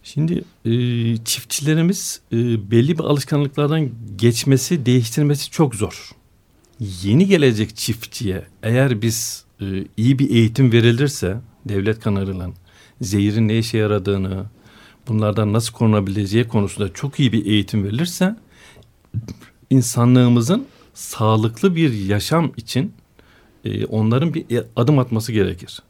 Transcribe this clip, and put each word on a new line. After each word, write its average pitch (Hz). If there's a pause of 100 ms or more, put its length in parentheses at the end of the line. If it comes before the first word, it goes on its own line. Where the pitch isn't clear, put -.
Şimdi, 160 (200)
e, 113 (520)
çiftçilerimiz, 160 (120)
e, 117 (340)
belli 135
bir 160
alışkanlıklardan 147 (260)
geçmesi, 127
değiştirmesi 135
çok 139
zor. - (920)
Yeni 120
gelecek 135
çiftçiye - (160)
eğer 120
biz, - (160)
e, 101 (320)
iyi 127
bir 135
eğitim 113
verilirse 117 (280)
devlet 107
kanalıyla 95 (500)
zehirin 104
ne 110
işe 113
yaradığını, 98 (600)
bunlardan 107
nasıl 113
korunabileceği 104
konusunda 101
çok -
iyi 123
bir 110
eğitim 104
verilirse 175 (1300)
insanlığımızın 123 (280)
sağlıklı 110
bir 160
yaşam 104
için, 156 (720)
e, 104
onların 113
bir, 120
e, - (120)
adım 131
atması 120
gerekir. 92